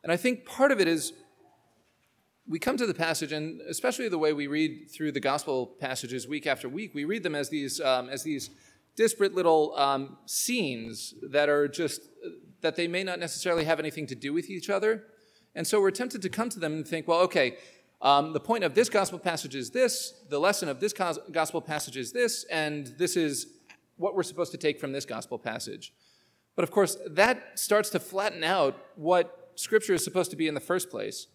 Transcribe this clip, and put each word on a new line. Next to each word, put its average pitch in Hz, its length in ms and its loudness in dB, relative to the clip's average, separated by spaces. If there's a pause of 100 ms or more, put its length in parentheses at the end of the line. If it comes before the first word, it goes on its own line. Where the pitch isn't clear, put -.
And 165 100 0
I 175 40 4
think 247 300 0
part 277 240 4
of 226 100 2
it 175 60 6
is 165 260 0 (1400)
we 165 120 -2
come 254 160 0
to 240 100 0
the 185 80 0
passage, 160 380 0
and 160 300 -6
especially 226 460 -2
the 175 80 0
way 156 160 4
we 143 140 -2
read 147 420 -2
through 151 240 -4
the 131 80 -2
gospel 135 460 0
passages 127 600 -8
week 147 200 -6
after 135 220 -2
week, 175 260 -8
we 147 100 -4
read 190 200 -4
them 160 100 -2
as 143 160 -4
these, 143 300 -4
um, 127 280 2
as 131 140 -8
these 151 260 -6 (460)
disparate 208 400 2
little, 160 420 4
um, 139 480 0
scenes 127 960 -4
that 147 280 2
are 147 180 4
just, 147 340 -4 (600)
that 160 160 0
they 170 100 0
may 180 160 -2
not 180 160 -4
necessarily 170 460 0
have 160 160 2
anything 156 260 -4
to 131 80 -8
do 135 180 -6
with 175 160 -2
each 190 220 -8
other. 214 340 2 (500)
And 165 120 -4
so 214 140 4
we're 196 100 6
tempted 240 320 -6
to 185 80 -4
come 233 200 -2
to 190 100 -10
them 156 140 -2
and 156 140 -6
think, 160 200 -4
"Well, 170 140 4
okay, 151 360 2 (420)
um, 143 320 6
the 151 80 -2
point 226 220 0
of 156 120 0
this 233 140 6
gospel 190 300 0
passage 151 380 -4
is 127 160 -8
this, - 420 0 (160)
the 143 80 0
lesson 185 300 2
of 131 100 -4
this 208 140 0
cos-, 170 260 -2 (140)
gospel 160 280 0
passage 147 360 -6
is 127 160 -6
this, - 320 0
and 151 540 -4
this 175 180 0
is 151 320 0 (480)
what 190 180 -2
we're 185 80 2
supposed 156 300 -4
to 147 60 -12
take 151 200 0
from 135 140 -6
this 139 120 -6
gospel 113 360 -8
passage." - 520 -10 (640)
But 165 80 0
of 175 80 0
course, 196 260 4 (100)
that 202 520 2
starts 208 320 2
to 180 100 0
flatten 190 420 -4
out 156 400 2 (120)
what 175 640 2
Scripture 214 360 2
is 170 100 2
supposed 180 280 0
to 147 80 -10
be 156 100 0
in 151 60 -2
the 139 60 -4
first - 280 -2
place. 107 460 -8